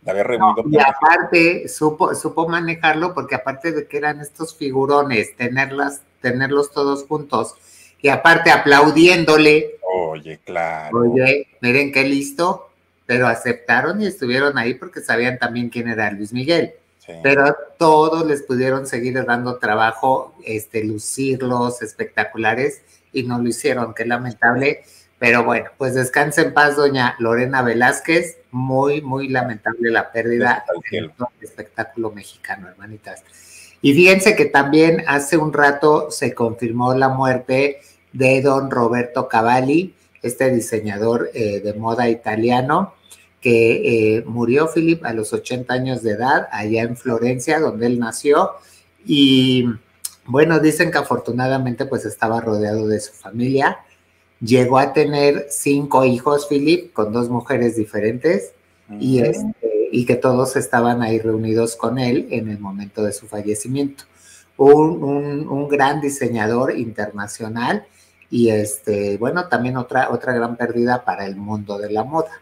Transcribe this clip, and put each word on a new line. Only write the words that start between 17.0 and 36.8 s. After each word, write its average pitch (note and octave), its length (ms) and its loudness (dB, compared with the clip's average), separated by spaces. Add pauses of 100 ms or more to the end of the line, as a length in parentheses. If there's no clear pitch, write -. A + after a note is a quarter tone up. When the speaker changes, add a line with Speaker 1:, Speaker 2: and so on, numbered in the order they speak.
Speaker 2:
Pero C#3 240 4
a C#3+ 100 2 (220)
todos D#3+ 480 4
les C#3+ 180 -2
pudieron C3 420 -2
seguir B2+ 400 -4
dando B2 320 -2
trabajo, A2 840 0
este, A2 400 -6
lucirlos B2 1000 -4
espectaculares, A2+ 1000 -4 (320)
y C3 100 -4
no A#2+ 160 -4
lo A#2+ 80 -2
hicieron, A#2 460 -2
qué A2+ 120 -8
lamentable. B2 800 0 (340)
Pero A#2+ 280 2
bueno, A#2 320 -2
pues B2+ 180 -4
descanse D3 460 0
en C#3+ 120 0
paz, D3 220 4
doña C3+ 440 2
Lorena B2+ 420 0
Velázquez. C#3 760 0 (140)
Muy, C3 500 0
muy C3+ 280 -6
lamentable A#2 640 -4
la G#2+ 200 -2
pérdida A#2+ 540 0
Speaker 1:
Gracias - 100 -12
al E2 140 -12
cielo. E2 280 -8
Speaker 2:
del - 320 -12
espectáculo A2+ 600 -10
mexicano, G2 560 -16
hermanitas. G2 560 -20 (580)
Y C#3 120 4
fíjense F#3+ 420 6
que D3 100 4
también D#3 600 4
hace C#3+ 300 0
un D3+ 160 0
rato D3 580 2
se B2 220 -4
confirmó A#2+ 600 -2